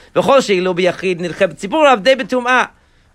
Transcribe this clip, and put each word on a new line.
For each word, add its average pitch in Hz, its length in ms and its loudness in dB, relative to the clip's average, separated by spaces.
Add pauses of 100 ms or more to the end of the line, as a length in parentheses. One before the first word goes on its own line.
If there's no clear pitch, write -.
(140)
"V'chol 226 320 4
she'ilu 185 280 -2
biyachid 175 440 -2
nidche 175 340 -4
b'tzibur 262 440 2
avdei 247 240 0
b'tum'ah." 247 500 -2 (440)